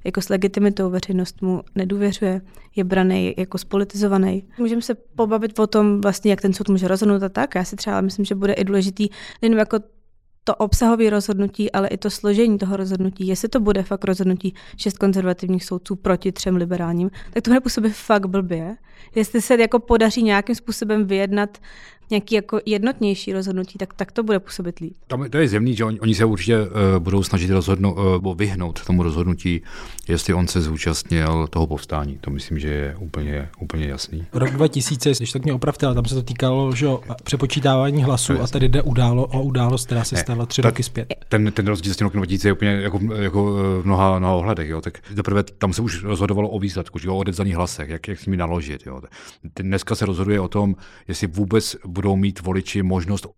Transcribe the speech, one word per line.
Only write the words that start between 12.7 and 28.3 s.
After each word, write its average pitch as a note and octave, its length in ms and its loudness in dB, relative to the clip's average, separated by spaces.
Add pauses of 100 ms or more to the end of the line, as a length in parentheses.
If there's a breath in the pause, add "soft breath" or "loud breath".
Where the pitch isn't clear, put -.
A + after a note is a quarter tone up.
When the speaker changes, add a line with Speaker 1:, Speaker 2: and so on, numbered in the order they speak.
Speaker 1:
rozhodnutí, F#3+ 500 -2
jestli F#3+ 220 -2
to B3 120 0
bude G3+ 220 2
fakt G3 220 -4
rozhodnutí F#3 500 0 (220 loud breath)
šest - 220 -4
konzervativních F#3 640 0
soudců F3+ 320 -6
proti F#3+ 360 0
třem F#3 240 -2
liberálním, F3 540 -2 (200 loud breath)
tak - 120 -4
to A#3 80 2
bude B3+ 100 6
působit A3 320 0
fakt G#3 340 0
blbě. F3+ 500 -2 (380 soft breath)
Jestli A3 280 0
se A#3+ 180 4
jako A3+ 180 4
podaří A3+ 440 4
nějakým G#3 320 2
způsobem G#3+ 520 -2
vyjednat G3 520 0 (520 loud breath)
nějaký G#3 240 -2
jako G#3 320 0
jednotnější G#3 640 0
rozhodnutí, F#3+ 460 -4
tak, F#3+ 160 -8
tak F#3+ 180 -8
to A#3 100 -2
bude G#3+ 160 2
působit F3+ 400 -8
líp. E3 140 -10 (140)
Speaker 2:
Tam, C3 240 -4
to C#3 80 0
je D#3 100 6
zjevný, G#2+ 280 2
že A2+ 80 0
oni, A2 160 -2
oni A2 140 4
se G#2 100 2
určitě, G#2+ 320 2
eh, G2 420 4
budou F#2 240 2
snažit F2+ 280 0
rozhodno-, F#2+ 480 2
eh, F#2+ 140 2
nebo F#2 220 0